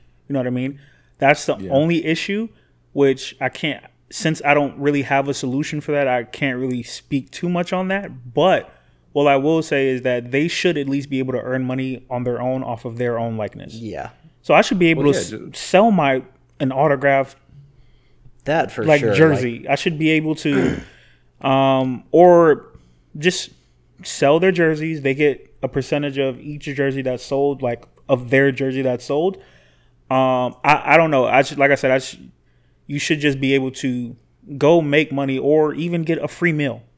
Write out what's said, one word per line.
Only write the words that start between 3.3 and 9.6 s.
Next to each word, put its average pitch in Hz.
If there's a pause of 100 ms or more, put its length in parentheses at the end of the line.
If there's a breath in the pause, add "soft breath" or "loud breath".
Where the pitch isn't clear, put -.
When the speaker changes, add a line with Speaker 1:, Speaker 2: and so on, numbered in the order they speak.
Speaker 1:
I 131
can't, - (260)
since -
I 143
don't 147
really 143
have 139
a 139
solution 143
for 151
that, 143
I 123
can't 131
really 127
speak -
too -
much 175
on 185
that. 131
But 156 (400 soft breath)
what 143
I 139
will 156